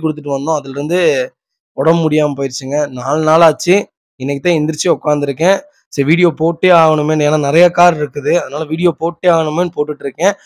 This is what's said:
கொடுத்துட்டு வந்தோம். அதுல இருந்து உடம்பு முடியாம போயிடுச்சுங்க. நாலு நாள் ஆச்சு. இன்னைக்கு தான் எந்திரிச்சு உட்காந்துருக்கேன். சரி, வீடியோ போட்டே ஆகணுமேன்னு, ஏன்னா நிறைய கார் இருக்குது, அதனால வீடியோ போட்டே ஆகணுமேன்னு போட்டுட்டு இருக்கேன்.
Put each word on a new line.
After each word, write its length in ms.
கொடுத்துட்டு 340
வந்தோம். 220
அதுல 180
இருந்து 220
உடம்பு 260
முடியாம 340
போயிடுச்சுங்க. 400
நாலு 240
நாள் 240
ஆச்சு. 280
இன்னைக்கு 240
தான் 160
எந்திரிச்சு 380
உட்காந்துருக்கேன். 600
சரி, 140
வீடியோ 300
போட்டே 320
ஆகணுமேன்னு, 580
ஏன்னா 120
நிறைய 320
கார் 260
இருக்குது, 420
அதனால 320
வீடியோ 280
போட்டே 300
ஆகணுமேன்னு 460
போட்டுட்டு 300
இருக்கேன். 280